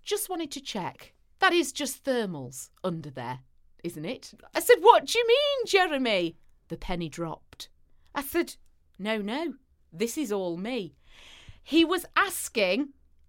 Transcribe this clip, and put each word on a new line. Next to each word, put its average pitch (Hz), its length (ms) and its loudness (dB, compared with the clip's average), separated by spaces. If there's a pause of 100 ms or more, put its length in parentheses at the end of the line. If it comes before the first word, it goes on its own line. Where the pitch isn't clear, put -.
"Just - 280 -4
wanted 330 220 -6
to 277 80 -10
check. - 520 -10 (280)
That 370 120 4
is 339 200 2
just - 320 -6
thermals 180 640 -4 (140)
under 160 260 -4
there, 131 300 -8 (420)
isn't 165 220 -8
it?" - 280 -10 (220)
I 330 60 -2
said, 480 200 8
"What 427 260 8
do - 120 0
you 480 80 4
mean, 539 400 2
Jeremy?" 254 720 2 (320)
The 165 80 -10
penny 175 320 -6
dropped. - 600 -12 (460)
I 277 80 -4
said, - 320 -4 (440)
"No, 220 200 -4
no, 254 360 -4 (380)
this 214 240 -4
is 285 160 -2
all 180 240 -2
me." 196 380 -6 (680)
He 330 220 4
was 349 220 0 (100)
asking 277 720 0 (380)